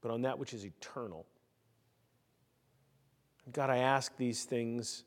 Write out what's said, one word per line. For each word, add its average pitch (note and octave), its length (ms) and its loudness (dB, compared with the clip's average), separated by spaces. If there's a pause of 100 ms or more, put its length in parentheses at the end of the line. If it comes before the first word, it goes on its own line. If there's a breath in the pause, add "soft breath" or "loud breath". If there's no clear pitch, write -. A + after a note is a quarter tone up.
but A#2+ 100 -4
on A#2 120 0
that C3 180 0
which B2+ 140 -6
is G#2 100 -8
eternal. F#2+ 600 -10 (2250)
God, C3+ 180 2
I B2 80 6
ask C3 380 4
these A#2+ 280 0
things A#2 640 -2